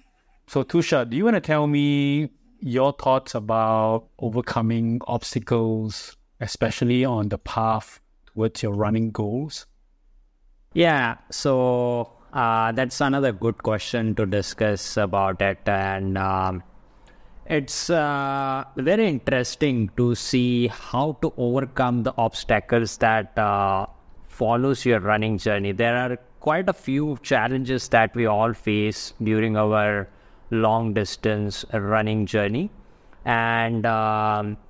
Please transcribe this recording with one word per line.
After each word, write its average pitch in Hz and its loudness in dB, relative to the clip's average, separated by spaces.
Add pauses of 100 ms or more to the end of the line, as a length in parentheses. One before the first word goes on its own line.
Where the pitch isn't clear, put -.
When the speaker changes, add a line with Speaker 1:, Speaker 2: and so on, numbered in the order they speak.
(480)
Speaker 1:
So 135 0
Tusha, 156 2
do 117 -4
you 175 0
wanna 220 4
tell 151 0
me 143 2 (280)
your 131 0
thoughts 131 0
about 110 0 (100)
overcoming 113 0
obstacles, 113 -2 (240)
especially 123 0
on 113 0
the 101 -4
path - -4 (260)
towards 110 -4
your 107 -2
running 107 0
goals? 113 -4 (1080)
Speaker 2:
Yeah, 151 2 (120)
so, 123 0 (220)
uh, 113 2
that's 123 -2
another 135 2
good 107 -2
question 110 -2
to 110 0
discuss 101 -2
about 98 0
it. 98 0
And, 98 0
um, 95 -2 (840)
it's, 151 -4
uh, 139 -2 (120)
very 196 2
interesting 127 0
to 120 4
see 123 2
how 139 -2
to 165 -2
overcome 123 0
the 131 -2
obstacles 113 0
that, 110 2
uh, 101 0 (400)
follows 123 0
your 117 4
running 107 0
journey. 101 -2
There 117 0
are 123 -2 (240)
quite 175 0
a - 0
few 143 -2
challenges 127 0
that 113 4
we 120 0
all 110 2
face 104 -2 (100)
during 110 2
our 104 2 (420)
long 110 2
distance 104 -2
running 107 0
journey. 107 -2 (560)
And, 117 0
um, 107 0 (140)